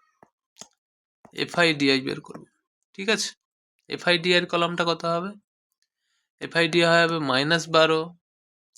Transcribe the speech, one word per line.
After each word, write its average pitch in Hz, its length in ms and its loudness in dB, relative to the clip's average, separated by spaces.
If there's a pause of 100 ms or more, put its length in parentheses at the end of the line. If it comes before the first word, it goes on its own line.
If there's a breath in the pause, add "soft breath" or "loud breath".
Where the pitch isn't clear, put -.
(1400)
এফআইডিআই 143 640 0
বের 156 200 -6
করব, - 160 -18 (520)
ঠিক 196 200 -10
আছে? - 140 -4 (680)
এফআইডিআই 175 440 2
এর 180 120 0
কলামটা 170 380 0
কত 165 120 -4 (140)
হবে? 185 160 -6 (1120)
এফআইডিআই 170 580 2
হবে 165 140 0 (140)
মাইনাস 151 320 2 (120)
বারো, 160 260 4 (760)